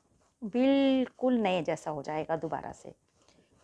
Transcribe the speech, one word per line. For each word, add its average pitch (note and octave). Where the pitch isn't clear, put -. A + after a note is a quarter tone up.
बिल्कुल B3+
नए F#3
जैसा D#3
हो C#3+
जाएगा D#3
दोबारा D3+
से, -